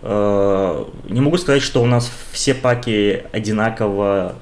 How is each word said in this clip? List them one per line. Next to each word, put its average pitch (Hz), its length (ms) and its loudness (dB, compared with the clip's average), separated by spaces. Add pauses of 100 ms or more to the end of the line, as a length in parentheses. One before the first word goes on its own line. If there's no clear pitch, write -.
Э, 98 800 0 (240)
не 120 120 0
могу 147 180 2
сказать, 139 240 2
что - 200 0
у 120 40 2
нас 120 240 2 (220)
все - 200 0
паки 117 720 0 (100)
одинаково 104 1080 0